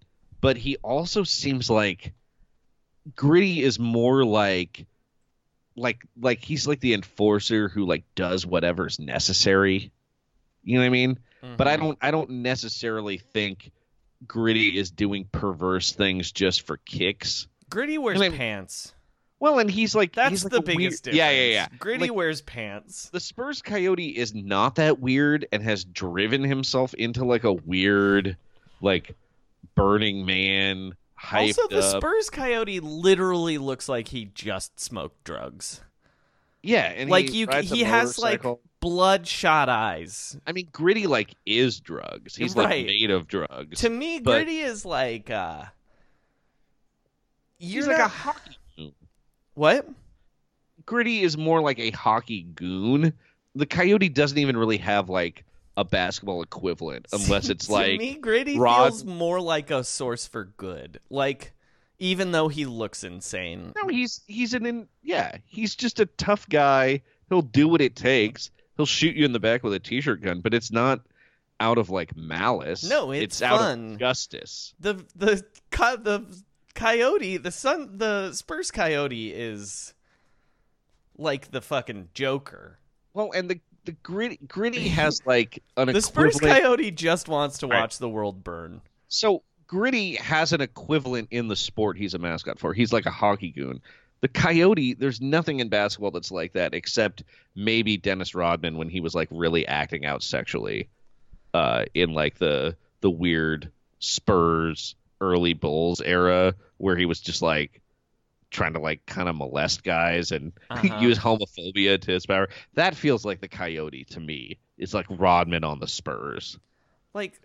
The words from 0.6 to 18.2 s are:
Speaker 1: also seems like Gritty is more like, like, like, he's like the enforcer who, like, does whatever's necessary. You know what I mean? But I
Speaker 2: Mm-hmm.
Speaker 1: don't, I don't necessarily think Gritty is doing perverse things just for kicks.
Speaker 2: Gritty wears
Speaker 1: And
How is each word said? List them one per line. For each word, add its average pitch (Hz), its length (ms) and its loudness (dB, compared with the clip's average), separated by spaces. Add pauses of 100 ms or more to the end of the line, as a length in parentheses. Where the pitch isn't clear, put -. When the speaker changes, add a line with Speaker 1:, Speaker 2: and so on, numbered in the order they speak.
Speaker 1:
also 165 460 -2
seems 135 460 -4
like 104 440 0 (1000)
Gritty 170 460 4
is 123 160 2
more 120 480 4
like, 101 600 0 (880)
like, 120 260 -4 (180)
like, 120 240 2
he's 147 240 -4
like 143 120 0
the 120 160 2
enforcer 104 760 0
who, 98 160 -2
like, 82 180 -2 (120)
does 92 320 -2
whatever's 87 520 0
necessary. 95 920 2 (720)
You 110 120 0
know 127 60 6
what 127 60 4
I - 20 4
mean? 127 300 2 (360)
But 135 120 2
I 147 80 4
Speaker 2:
Mm-hmm. 156 100 -2
Speaker 1:
don't, 156 160 -2
I 131 100 2
don't 151 200 0
necessarily 113 880 -4
think 98 520 -4 (540)
Gritty 110 520 2
is 98 120 -2
doing 101 420 -2
perverse 92 640 -2
things 92 380 0
just 92 340 0
for 76 120 -8
kicks. - 720 -4 (220)
Speaker 2:
Gritty 294 300 -4
wears 214 200 0
Speaker 1:
And 185 140 2